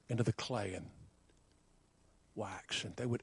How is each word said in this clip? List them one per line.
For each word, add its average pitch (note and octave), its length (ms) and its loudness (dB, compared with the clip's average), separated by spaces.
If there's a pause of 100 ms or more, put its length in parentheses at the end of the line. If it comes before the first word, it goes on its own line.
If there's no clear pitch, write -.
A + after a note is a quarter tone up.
into A#2 160 6
the G#2+ 80 6
clay G2+ 420 0
and F2+ 120 -6 (1500)
wax, - 480 -4
and F#2+ 140 -6
they B2 100 0
would A#2+ 160 2